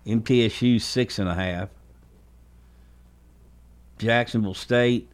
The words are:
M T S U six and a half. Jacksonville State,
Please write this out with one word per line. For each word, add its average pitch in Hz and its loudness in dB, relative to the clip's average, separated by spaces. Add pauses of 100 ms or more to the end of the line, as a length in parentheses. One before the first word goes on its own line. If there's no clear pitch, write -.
M 110 0
T 123 4
S - -6
U 123 4
six - -4
and 95 -2
a 87 -2
half. 90 -4 (2250)
Jacksonville 113 0
State, 120 0